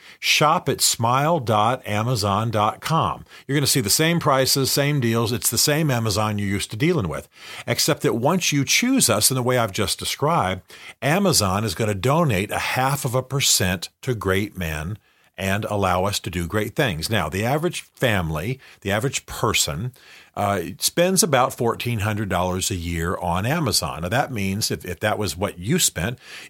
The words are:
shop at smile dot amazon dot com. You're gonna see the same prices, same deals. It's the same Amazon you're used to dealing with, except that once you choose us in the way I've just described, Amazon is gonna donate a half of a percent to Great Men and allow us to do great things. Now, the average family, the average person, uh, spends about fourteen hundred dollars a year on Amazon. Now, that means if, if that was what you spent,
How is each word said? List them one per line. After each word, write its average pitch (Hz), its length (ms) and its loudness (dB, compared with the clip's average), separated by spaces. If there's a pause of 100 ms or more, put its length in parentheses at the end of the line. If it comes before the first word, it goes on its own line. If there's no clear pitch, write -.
(200)
shop 160 480 2
at - 140 0
smile 135 580 2
dot 110 460 2
amazon 107 640 0
dot 107 320 0
com. 110 420 0 (220)
You're 139 100 0
gonna 143 100 2
see 139 140 2
the 101 80 0
same 160 320 4
prices, 135 500 2
same 143 300 2
deals. 117 320 2
It's - 160 -2
the 123 80 -2
same 151 340 2
Amazon 107 480 0
you're 101 100 -2
used 98 240 -2
to 113 40 -10
dealing 139 320 0
with, 69 220 -8 (360)
except 135 360 0
that 117 140 2
once 151 360 0
you 143 100 2
choose 247 460 2
us 107 220 2
in 131 60 0
the 127 60 0
way 123 140 2
I've 113 160 2
just 95 260 -2
described, 95 640 0 (380)
Amazon 123 640 2
is 107 100 -2
gonna 107 200 0
donate 107 560 2
a 95 80 -2
half 135 480 0
of 117 80 -2
a 127 80 2
percent 101 640 0 (140)
to 127 120 -2
Great 98 400 0
Men 82 440 -4 (400)
and 98 280 0
allow 92 380 2
us 101 140 -2
to - 120 -8
do 85 180 -4
great 107 260 -2
things. 90 340 -2
Now, 92 200 0
the 92 160 -2
average 147 380 -2
family, 95 760 -2 (220)
the 98 100 -4
average 110 340 -2
person, 104 680 -2 (420)
uh, 101 280 0 (160)
spends 185 460 2
about 131 280 2
fourteen 117 480 -2
hundred 107 280 -2
dollars 90 420 0
a 98 60 -4
year 85 400 -2
on 87 280 -2
Amazon. 104 580 -2
Now, 87 60 -4
that 127 220 0
means 101 400 -4
if, 98 140 -6
if 87 160 -8
that 104 180 0
was 92 180 -4
what 92 220 -4
you 120 220 -2
spent, 104 360 -2 (320)